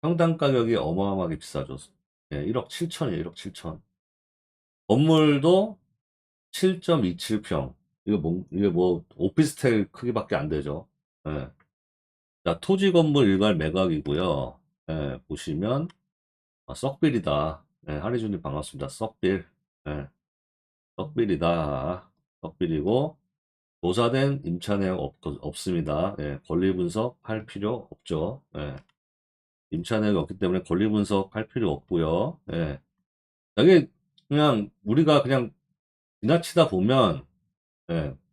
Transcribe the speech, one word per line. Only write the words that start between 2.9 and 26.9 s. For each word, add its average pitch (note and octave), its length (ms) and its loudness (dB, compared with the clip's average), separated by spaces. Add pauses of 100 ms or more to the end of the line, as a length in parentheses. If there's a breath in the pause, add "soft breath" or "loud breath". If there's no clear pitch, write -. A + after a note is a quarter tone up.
일억 E2+ 160 -10
칠천. E2 460 -12 (1040)
건물도 D#3 920 4 (720)
칠점이칠 A#2 920 0
평. C#2 320 -4 (320)
이거 G2+ 120 0
뭐, E2+ 320 -2
이게 G2 180 2
뭐, F2 360 2 (120)
오피스텔 B2 760 0
크기밖에 A2+ 440 -4
안 D2+ 120 -4
되죠. D2 400 -4 (400)
예. C#2+ 220 -6 (960)
자, F3 160 -2
토지 G3 320 2
건물 D3 360 6
일괄 G2 280 4
매각이고요. D#2 1040 -2 (300)
예, C#2+ 380 -6
보시면, G#2 600 -4 (760)
아, - 80 -12
썩빌이다. E2+ 880 -2 (240)
예, D2+ 60 -6
한희준님 G#2 480 -4
반갑습니다. D2+ 460 -8
썩빌. F#2+ 580 -4 (420)
예, D2 200 -8 (880)
썩빌이다. E2+ 1120 -2 (320)
썩빌이고, F#2 760 -2 (640)
조사된 C3+ 640 0
임차 F#2 320 -4
내역 F#2 240 -2
없-, C#2+ 400 -8
없습니다. D#2+ 760 -2
예, D2 280 -6
권리 F#2 280 2
분석할 G#2 720 -4